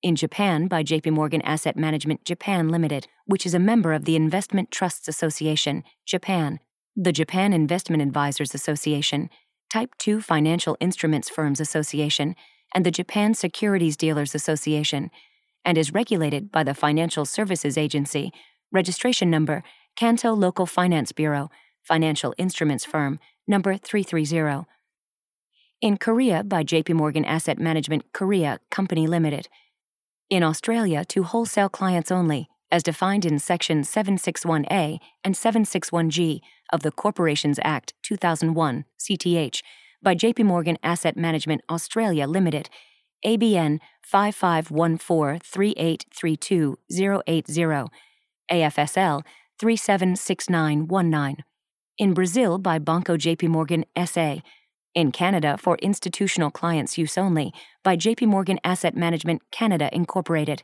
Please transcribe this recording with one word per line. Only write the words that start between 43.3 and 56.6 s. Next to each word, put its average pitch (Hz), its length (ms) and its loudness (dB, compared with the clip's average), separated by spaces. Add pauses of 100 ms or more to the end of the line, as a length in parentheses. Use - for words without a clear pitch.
B 214 180 4
N 156 240 2 (220)
five 208 320 0
five 165 380 0
one 160 260 2
four 156 460 0
three 202 340 0
eight 165 340 -2
three 160 260 -2
two 156 420 0 (120)
zero 196 360 0
eight 165 200 0
zero, 151 420 -2 (600)
A 175 140 2
F 147 160 0
S 147 180 0
L 156 260 0 (360)
three 226 160 2
seven 190 400 2
six - 340 -4
nine 156 380 2
one 175 240 2
nine. 143 320 -2 (560)
In 196 140 2
Brazil, 185 440 2
by 180 220 0
Banco 165 380 0
J 165 180 0
P 170 120 -2
Morgan 160 380 0 (100)
S 175 220 -2
A. 156 240 -2 (540)
In 156 160 2
Canada, 175 460 0
for - 200 2
institutional 185 760 0
clients' 165 480 -2